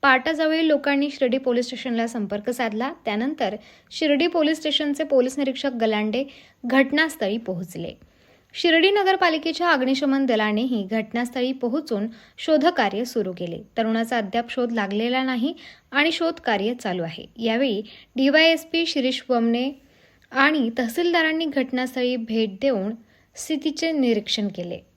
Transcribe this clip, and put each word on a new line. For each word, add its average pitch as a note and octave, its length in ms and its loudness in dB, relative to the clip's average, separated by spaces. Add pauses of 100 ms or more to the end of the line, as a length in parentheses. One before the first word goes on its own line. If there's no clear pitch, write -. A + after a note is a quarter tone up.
पाटाजवळील D#4 600 4
लोकांनी C#4+ 440 2
शिर्डी C4 280 0
पोलीस B3 280 0
स्टेशनला A#3 420 -4
संपर्क G#3 420 -4
साधला. A#3+ 440 -4 (120)
त्यानंतर A3 500 -2 (360)
शिर्डी D4 360 2
पोलीस D#4+ 300 2
स्टेशनचे D4 460 -4
पोलीस C4 340 2
निरीक्षक C4+ 340 -2 (100)
गलांडे G#3+ 420 0 (420)
घटनास्थळी C4+ 720 2
पोहोचले. F3 560 -8 (600)
शिर्डी E4+ 380 4
नगरपालिकेच्या F4 800 2
अग्निशमन C4+ 560 2
दलानेही G#3+ 640 0
घटनास्थळी A#3+ 600 -2
पोहोचून B3 560 -4 (300)
शोधकार्य C4+ 680 2
सुरू G3+ 320 -4
केले. E3+ 240 -8 (160)
तरुणाचा A3+ 400 0
अद्याप A#3 320 -2
शोध A#3+ 220 -2
लागलेला A3+ 520 0
नाही C4 300 0 (380)
आणि D4 200 2
शोधकार्य B3 640 0
चालू F#3 300 -4
आहे. E3 220 -10 (120)
यावेळी A3+ 440 0 (340)
डीवायएसपी D#4+ 680 4
शिरीष B3+ 440 -2
वमने A#3+ 520 0 (500)
आणि C4+ 460 2
तहसीलदारांनी D#4+ 680 0
घटनास्थळी B3+ 720 -2
भेट A3+ 340 -2 (120)
देऊन A3 320 0 (420)
स्थितीचे D#4 560 -4
निरीक्षण A3+ 560 0
केले. F3 320 -8 (180)